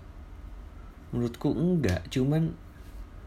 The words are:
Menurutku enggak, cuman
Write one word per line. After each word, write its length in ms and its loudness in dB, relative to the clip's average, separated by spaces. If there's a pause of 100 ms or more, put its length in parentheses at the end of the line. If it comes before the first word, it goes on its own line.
(1120)
Menurutku 400 2
enggak, 560 4
cuman 480 4 (720)